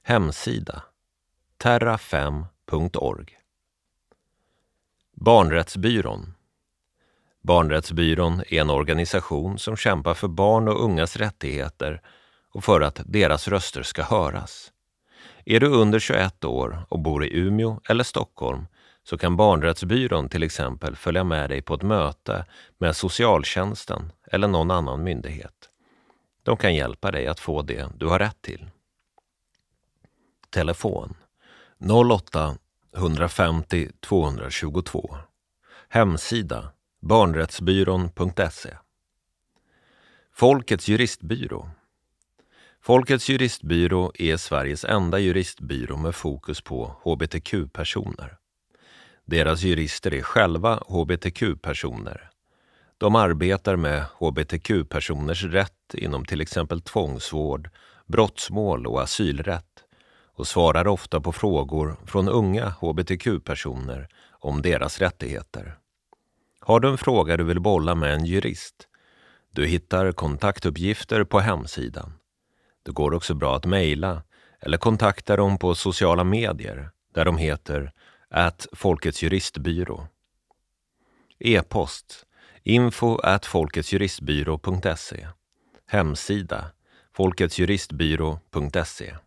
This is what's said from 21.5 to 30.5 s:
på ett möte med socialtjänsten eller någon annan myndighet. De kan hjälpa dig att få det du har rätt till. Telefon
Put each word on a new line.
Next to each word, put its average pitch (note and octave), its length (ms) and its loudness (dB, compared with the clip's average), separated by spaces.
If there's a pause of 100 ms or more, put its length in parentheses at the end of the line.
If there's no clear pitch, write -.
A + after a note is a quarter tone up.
på - 120 -6
ett D2 80 -4
möte F#2 640 -2 (320)
med E2 180 0
socialtjänsten F#2+ 1160 0 (200)
eller G2+ 160 2
någon F2 240 2
annan D2+ 320 -2
myndighet. D2 680 -8 (720)
De A#2 140 0
kan F2+ 180 2
hjälpa C#2+ 360 -4
dig C2 160 -4
att D#2+ 120 -6
få D2+ 220 -4
det C#2 340 -8
du - 120 -6
har F2+ 120 2
rätt G#2 220 -2
till. - 280 -14 (1800)
Telefon E2+ 640 -2 (640)